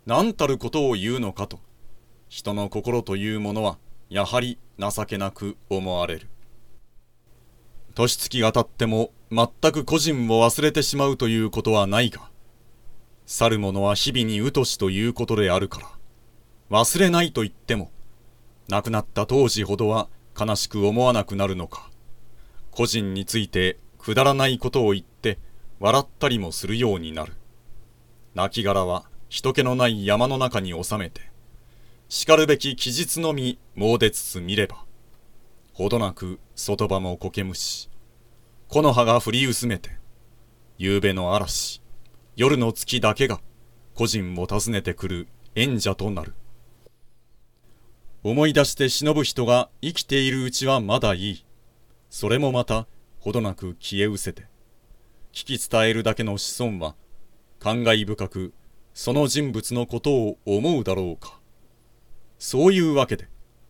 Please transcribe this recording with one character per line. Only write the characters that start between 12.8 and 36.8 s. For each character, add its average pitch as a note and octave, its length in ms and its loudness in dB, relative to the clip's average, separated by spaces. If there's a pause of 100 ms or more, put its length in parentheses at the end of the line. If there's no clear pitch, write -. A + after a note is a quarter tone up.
去 - 240 2
る A2 100 2
者 G2 240 0
は G2+ 100 4
日 - 200 0
々 A#2+ 100 0
に G#2+ 180 -2
う C3+ 100 0
と C3 140 2
し - 120 -4
と G2 120 0
い G2 160 0
う A#2+ 80 0
こ A#2 120 -4
と A2+ 100 -2
で G2 160 4
あ F#2 80 4
る F#2+ 100 -2
か - 120 -12
ら、 - 100 -18 (800)
忘 A2+ 280 4
れ F#3+ 100 6
な E3+ 120 4
い D#3+ 100 0
と A#2+ 100 -2
言 G#2 100 -2
っ - 20 -18
て - 220 -4
も、 F2+ 160 -6 (800)
亡 G2 140 2
く A#2 60 -6
な G#2+ 120 2
っ - 40 -4
た G#2 200 -2
当 C3 240 4
時 G#2+ 140 -2
ほ G2 120 -2
ど G#2+ 120 2
は A2 200 0 (320)
悲 G#2+ 160 0
し - 120 -2
く G2+ 200 2
思 A#2 180 4
わ B2 80 8
な G#2 120 2
く G2+ 100 -8
な G2 100 0
る F#2+ 100 -2
の E2+ 120 -6
か。 - 220 -16 (840)
故 A#2 140 0
人 G#2 280 -2
に G2 120 -6
つ - 120 -4
い G2+ 120 -2
て F#2 280 0 (200)
く - 180 -6
だ C3 80 6
ら C#3 100 6
な C3+ 140 2
い B2+ 100 0
こ B2 140 -4
と B2+ 140 2
を G2+ 80 4
言 G2 80 -2
っ - 20 -14
て、 - 340 -4 (420)
笑 A2+ 240 4
っ - 40 -18 (120)
た C#3+ 100 2
り A#2 100 2
も E2+ 120 -4
す - 160 -8
る A2 100 -2
よ A2+ 180 2
う F2 40 -2
に D#2+ 120 -10
な D#2 140 -6
る。 D#2 80 -12 (1000)
亡 F#2+ 160 0 (140)
骸 G2+ 60 2
は F#2 340 0 (240)
人 - 260 -2
気 C3+ 100 2
の B2+ 120 0
な B2 120 4
い G#2 180 -2
山 G#2+ 220 4
の C3+ 100 -2
中 B2 220 0
に F#2 220 -4
収 G#2+ 160 -4
め F2 120 -8
て、 - 120 -14 (880)
し - 180 -6
か D#3+ 120 8
る D#3 100 4
べ C#3+ 100 6
き C#3 180 -6
期 - 140 -4
日 D#3+ 300 -2
の D#3+ 140 0
み B2+ 260 -4 (160)
詣 A2 220 4
で A2 120 6
つ - 120 -4
つ - 200 -8
見 F#2 140 -4
れ G2+ 120 4
ば、 - 180 -14 (880)
ほ F#2+ 160 -2
ど A#2 100 2
な G2 140 -2
く F#2 260 -10 (160)
外 G2+ 320 -2